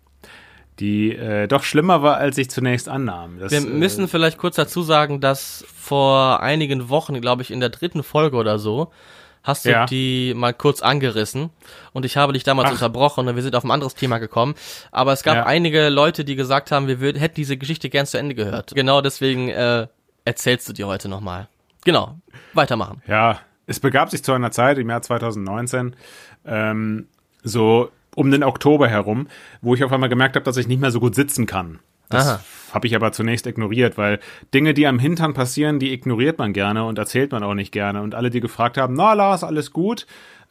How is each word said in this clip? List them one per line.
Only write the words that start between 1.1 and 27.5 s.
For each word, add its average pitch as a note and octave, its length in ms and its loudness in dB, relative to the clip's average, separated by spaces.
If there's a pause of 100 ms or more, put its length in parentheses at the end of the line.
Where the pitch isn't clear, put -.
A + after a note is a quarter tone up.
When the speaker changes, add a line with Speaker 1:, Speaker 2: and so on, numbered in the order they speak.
Speaker 1:
äh, G#2 320 -2
doch C#3 160 2
schlimmer D#3 400 4
war, D3 140 4
als C#3 200 0
ich B2+ 120 -2
zunächst B2 400 -2
annahm. F2+ 500 -8
Das, F#2+ 120 -6
Speaker 2:
Wir D3 80 2
Speaker 1:
äh, - 20 0
Speaker 2:
müssen F3 460 0
vielleicht E3 300 0
kurz F3 180 -4
dazu E3 280 -2
sagen, D3+ 380 2
dass - 440 -2 (100)
vor C3+ 640 2
einigen C3+ 480 -2
Wochen, C#3+ 320 -2
glaub B2 180 0
ich, B2+ 100 -10
in B2 120 -6
der B2 80 0
dritten E3+ 340 -6
Folge D3+ 340 0
oder G#2+ 220 0
so, A2 320 -4 (500)
hast - 240 -4
du A#2+ 60 4
Speaker 1:
Ja. A#2 140 4
Speaker 2:
die B2+ 500 -2
mal A#2+ 180 -2
kurz - 280 0
angerissen C3 680 -2 (440)
und C3 100 -6
ich C3 140 -4
habe C#3+ 160 4
dich B2+ 100 -2
damals C3+ 260 2
Speaker 1:
Ach. C3 40 0
Speaker 2:
unterbrochen B2+ 540 0
und A#2+ 80 -2
wir B2 80 -2
sind B2+ 120 -2
auf A#2+ 80 2
ein A#2 80 -2
anderes C#3 240 -2
Thema B2 220 -2
gekommen. A#2 380 -2 (360)
Aber C3+ 220 2
es - 100 -2
gab D#3 120 4
Speaker 1:
Ja. A#2 100 2
Speaker 2:
einige D3+ 440 4
Leute, D3 360 2
die C#3 100 -4
gesagt C3+ 360 0
haben, C#3 160 0
wir B2+ 120 -2
würd-, C#3 200 0
hätten D#3+ 160 -2
diese C#3 200 -2
Geschichte C#3 340 -6
gern C#3 160 0
zu - 120 -4
Ende C#3 180 -4
gehört. G#2 400 -4
Genau C#3 260 4
deswegen, C3 480 -2
äh, A#2+ 380 0 (380)
erzählst B2 420 -2
du - 60 -14
die G2+ 100 -10
heute G2 260 -6
nochmal. G2 380 -10 (380)
Genau, C#3 320 0 (360)
weitermachen. A#2+ 540 -2
Speaker 1:
Ja, A2 320 2 (280)
es - 120 -8
begab C#3 320 2
sich E3+ 120 -6
zu C#3 100 0
einer B2 180 0
Zeit C#3 260 4
im A#2 120 -2
Jahr A#2 120 -4
zweitausendneunzehn, A#2 960 -4 (500)
ähm, A2 600 -4 (360)
so A2+ 460 4 (260)